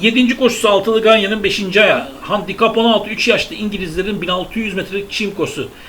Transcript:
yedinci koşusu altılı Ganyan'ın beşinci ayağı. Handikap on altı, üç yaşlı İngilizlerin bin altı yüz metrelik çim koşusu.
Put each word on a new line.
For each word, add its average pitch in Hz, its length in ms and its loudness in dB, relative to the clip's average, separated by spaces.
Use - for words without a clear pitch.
yedinci 240 360 2
koşusu 233 320 2
altılı 214 320 2
Ganyan'ın 214 420 4
beşinci 196 380 2
ayağı. 160 260 2
Handikap 208 560 -2
on 226 80 2
altı, 208 240 2
üç - 180 -2
yaşlı - 280 0
İngilizlerin 190 640 -4
bin 175 60 -6
altı 185 320 -4
yüz 214 140 -4
metrelik 190 380 -6
çim 202 240 -4
koşusu. - 340 -6